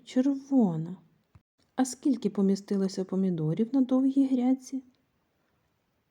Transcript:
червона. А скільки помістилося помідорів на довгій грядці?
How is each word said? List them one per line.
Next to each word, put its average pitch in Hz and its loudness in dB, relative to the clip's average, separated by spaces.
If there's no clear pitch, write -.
червона. 247 0
А 262 2
скільки 254 -2
помістилося 190 -2
помідорів 185 -2
на 269 4
довгій 262 2
грядці? 262 -2